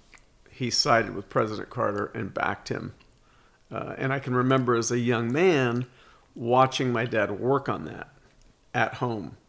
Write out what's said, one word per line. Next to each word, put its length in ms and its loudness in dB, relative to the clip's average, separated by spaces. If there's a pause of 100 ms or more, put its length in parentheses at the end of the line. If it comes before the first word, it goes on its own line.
(500)
he 180 -4
sided 460 2
with 160 -10
President 400 -2
Carter 440 -2
and 200 -6
backed 340 -4
him. 240 -6 (800)
Uh, 240 -8
and 160 -2
I 60 -2
can 160 -4
remember 400 4
as 160 0
a 80 0
young 340 0
man 540 2 (480)
watching 580 2
my 140 0
dad 340 -2
work 300 0
on 160 -4
that 240 -12 (640)
at 200 0
home 440 -6 (100)